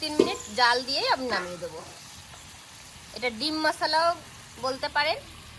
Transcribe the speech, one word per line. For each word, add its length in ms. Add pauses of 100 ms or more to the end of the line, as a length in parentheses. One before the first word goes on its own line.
তিন 180
মিনিট 200 (200)
জাল 180 (120)
দিয়ে 140 (120)
আমি 200
নামিয়ে 280
দেবো। 180 (1400)
এটা 120 (120)
ডিম 240
মশলাও 440 (560)
বলতে 320
পারেন, 200 (420)